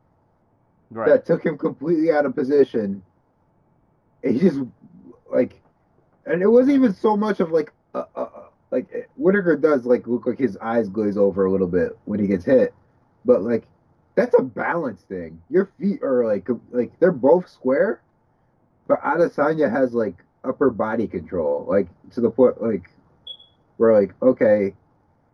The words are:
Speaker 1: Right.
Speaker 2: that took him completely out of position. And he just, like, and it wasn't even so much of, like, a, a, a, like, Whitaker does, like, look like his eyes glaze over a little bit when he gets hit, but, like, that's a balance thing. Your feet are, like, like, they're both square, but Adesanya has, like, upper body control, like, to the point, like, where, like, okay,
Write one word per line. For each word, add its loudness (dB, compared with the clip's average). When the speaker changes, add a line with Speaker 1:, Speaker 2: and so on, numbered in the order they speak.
Speaker 1:
Right. -4
Speaker 2:
that 2
took -2
him -4
completely -2
out 2
of -6
position. 0
And 0
he -2
just, 2
like, -2
and -4
it 2
wasn't 4
even 2
so 0
much -2
of, -2
like, -2
a, -8
a, -8
a, -14
like, -6
Whitaker 2
does, 0
like, 0
look -4
like -4
his -2
eyes -2
glaze -4
over 0
a 0
little 0
bit -2
when -6
he -2
gets -2
hit, 2
but, 4
like, -4
that's 2
a 2
balance -6
thing. -12
Your 0
feet -4
are, 0
like, -4
like, -6
they're 4
both 2
square, -2
but 0
Adesanya 0
has, 0
like, -4
upper -2
body -4
control, -6
like, 0
to -8
the 2
point, 2
like, -6
where, 4
like, 4
okay, 2